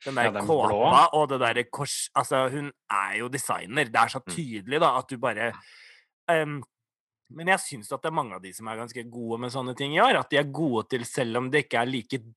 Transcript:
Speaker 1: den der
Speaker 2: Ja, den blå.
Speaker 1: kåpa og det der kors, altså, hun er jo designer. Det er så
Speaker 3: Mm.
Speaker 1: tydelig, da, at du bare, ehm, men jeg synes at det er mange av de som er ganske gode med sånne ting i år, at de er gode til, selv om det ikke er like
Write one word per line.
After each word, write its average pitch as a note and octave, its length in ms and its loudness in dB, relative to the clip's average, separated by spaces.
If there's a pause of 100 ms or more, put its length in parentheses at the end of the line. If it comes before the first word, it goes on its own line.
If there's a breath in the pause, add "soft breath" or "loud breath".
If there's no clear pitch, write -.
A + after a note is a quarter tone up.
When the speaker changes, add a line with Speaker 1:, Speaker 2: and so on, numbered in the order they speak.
Speaker 1:
den C#3 100 -6
der A#2+ 100 4
Speaker 2:
Ja, G#2+ 60 4
den G2+ 140 -4
blå. C3 240 4
Speaker 1:
kåpa C#3 440 6
og D3+ 160 2
det C3 100 -2
der A#2+ 320 2
kors, - 440 -6
altså, C3 360 2
hun C#3+ 200 -6 (200)
er G2 260 0
jo A#2+ 100 -4
designer. B2 580 -2
Det A#2 100 -8
er A#2 120 6
så C3+ 180 -6
Speaker 3:
Mm. F2 100 -10
Speaker 1:
tydelig, B2 440 -4
da, C#3 180 4
at B2 100 -2
du B2+ 100 -8
bare, A2+ 360 -2 (760 loud breath)
ehm, D3+ 320 0 (720)
men D#3 160 -14
jeg F#3 120 4
synes A2 340 -10
at C3 80 -6
det D#3+ 80 -2
er D#3+ 60 -4
mange B2 180 -2
av F#2 80 -12
de F#2 100 -14
som A2 160 -14
er A2 100 -8
ganske A#2 320 -10
gode A#2 300 -6
med B2 120 -6
sånne B2+ 260 -6
ting C#3 160 -4
i E3+ 60 4
år, A#3 200 6
at - 120 -6
de C#3+ 60 2
er D3 60 4
gode C#3 460 0
til, B2 160 -2
selv A#2 320 -2
om B2+ 140 -2
det D3 180 2
ikke A#2 120 0
er B2 40 2
like C3 320 -4 (200)